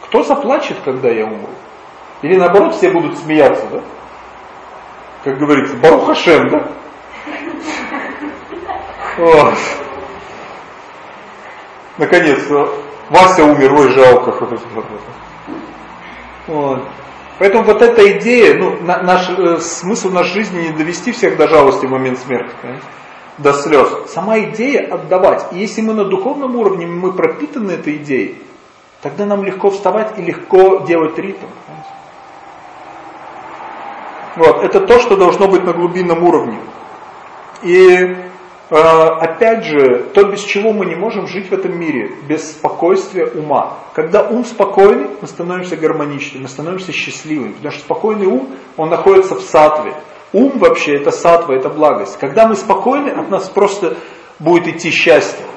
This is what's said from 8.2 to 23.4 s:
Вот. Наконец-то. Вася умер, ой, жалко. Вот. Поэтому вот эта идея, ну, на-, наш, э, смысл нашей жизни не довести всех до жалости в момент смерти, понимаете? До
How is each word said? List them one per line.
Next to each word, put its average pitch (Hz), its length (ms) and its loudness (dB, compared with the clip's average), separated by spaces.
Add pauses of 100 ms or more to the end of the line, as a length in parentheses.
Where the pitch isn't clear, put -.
Вот. 156 360 4 (2500)
Наконец-то. 147 760 2 (360)
Вася 180 340 6
умер, 139 300 6
ой, 139 180 6
жалко. 123 560 6 (2000)
Вот. 143 320 -4 (600)
Поэтому 202 240 2
вот 208 180 4
эта 226 360 6
идея, 214 400 4
ну, 185 240 -2
на-, 180 200 -2
наш, 180 280 0
э, 175 300 0
смысл 190 500 -6
нашей 175 240 0
жизни 180 340 -4
не - 20 -4
довести 160 420 -6
всех 196 240 0
до 151 140 2
жалости 139 360 4
в 131 40 -6
момент 131 300 -4
смерти, 127 320 -6 (100)
понимаете? 127 240 -14 (540)
До 143 140 4